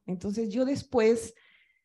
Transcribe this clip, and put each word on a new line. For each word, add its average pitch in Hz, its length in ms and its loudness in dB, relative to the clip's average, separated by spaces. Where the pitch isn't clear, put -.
entonces 202 440 -6
yo 247 140 0
después 226 680 2